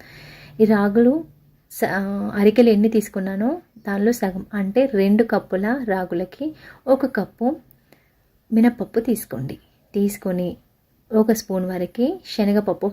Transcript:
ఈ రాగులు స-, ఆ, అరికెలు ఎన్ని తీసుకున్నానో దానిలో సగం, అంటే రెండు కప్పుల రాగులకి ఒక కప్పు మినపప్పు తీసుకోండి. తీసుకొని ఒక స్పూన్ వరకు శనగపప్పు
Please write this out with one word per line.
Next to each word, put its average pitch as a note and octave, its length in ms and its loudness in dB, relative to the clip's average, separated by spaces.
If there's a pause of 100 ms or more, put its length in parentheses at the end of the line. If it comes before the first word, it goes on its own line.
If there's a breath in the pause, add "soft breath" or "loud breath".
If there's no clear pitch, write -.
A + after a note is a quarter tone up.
(600 loud breath)
ఈ A3 40 4
రాగులు G#3+ 480 4 (680)
స-, A3+ 200 -2
ఆ, - 20 -4 (400)
అరికెలు A3 360 6
ఎన్ని G#3 200 4
తీసుకున్నానో G3+ 540 -4 (380)
దానిలో G3+ 240 0
సగం, F#3+ 340 -4 (140)
అంటే A#3+ 300 0 (100)
రెండు G#3 240 4 (100)
కప్పుల F#3+ 320 -2 (260)
రాగులకి F#3 640 -6 (400 loud breath)
ఒక C4 100 -2 (140)
కప్పు A#3+ 380 -4 (1000 soft breath)
మినపప్పు A3+ 440 2 (100)
తీసుకోండి. - 480 -6 (360)
తీసుకొని G3 600 -4 (640)
ఒక A3 120 4 (100)
స్పూన్ F#3 320 -4
వరకు A#3 440 -4 (160)
శనగపప్పు G3+ 580 0